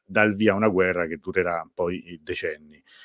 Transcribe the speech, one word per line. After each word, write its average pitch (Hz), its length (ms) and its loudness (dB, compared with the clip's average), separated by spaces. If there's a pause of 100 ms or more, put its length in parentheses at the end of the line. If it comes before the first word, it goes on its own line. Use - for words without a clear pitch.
dà 107 180 0
il 107 140 4
via 107 160 4
a 98 40 0
una 110 120 2
guerra 90 380 2
che 80 100 -8
durerà 85 580 -4
poi 87 480 -6
decenni. 76 600 -10 (220)